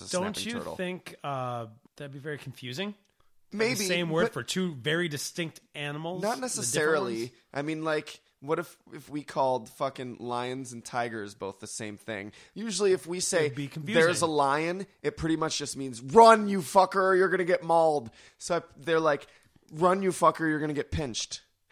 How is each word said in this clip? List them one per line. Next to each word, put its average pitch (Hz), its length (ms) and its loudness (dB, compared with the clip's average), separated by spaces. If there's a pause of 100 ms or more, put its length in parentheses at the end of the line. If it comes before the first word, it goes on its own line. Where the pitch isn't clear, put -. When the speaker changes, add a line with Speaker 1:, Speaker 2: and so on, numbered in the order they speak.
Speaker 1:
a 95 60 -10
Speaker 2:
Don't 185 240 -2
Speaker 1:
snapping - 160 -6
Speaker 2:
you 240 80 -6
Speaker 1:
turtle. - 160 -8
Speaker 2:
think, 180 480 -8
uh, 123 440 -6 (280)
that'd 143 160 -14
be 139 80 -16
very 147 180 -10
confusing? 131 560 -8 (600)
Speaker 1:
Maybe, 220 220 0
Speaker 2:
The 202 100 -2
same 175 240 0
word 160 140 2
Speaker 1:
but 170 100 0
Speaker 2:
for 127 100 -6
two 180 320 -2
very 151 320 -2
distinct 151 540 -8 (120)
animals? 156 480 -8
Speaker 1:
not 208 100 0
Speaker 2:
The 254 100 -4
different - 0 - (160)
Speaker 1:
necessarily. 131 640 0
Speaker 2:
ones? 123 120 -6 (220)
Speaker 1:
I 131 80 -6
mean, 156 240 -6
like, 156 340 -4 (200)
what 156 200 -4
if, - 180 -12 (160)
if 131 160 -18
we 143 140 -8
called 127 440 -2
fucking 131 520 -8
lions 123 520 -6
and 117 140 -14
tigers 117 480 -6
both 98 260 -10
the - 60 -16
same 104 320 -10
thing? 104 360 -8 (200)
Usually 202 380 0
if 180 160 0
we 175 120 -6
say, 175 260 0
Speaker 2:
It'd 139 120 -4
be 143 100 -6
confusing. 156 360 -2
Speaker 1:
"There's 170 180 2
a 170 60 2
lion," 156 580 0 (160)
it 147 160 -4
pretty 160 200 0
much 156 200 -2
just 143 180 -6
means, 131 280 -8
"Run, 214 440 10
you 196 120 0
fucker, 185 420 4
or 190 140 4
you're 185 140 4
gonna 180 160 0
get 175 180 2
mauled." 160 480 4 (260)
So - 200 -2
I, 165 40 -2 (160)
they're 160 220 2
like, 151 260 2 (480)
"Run, 180 300 2
you 190 80 2
fucker, 160 300 2
you're 156 180 0
gonna 151 140 -2
get 143 180 -4
pinched. 131 500 -6 (300)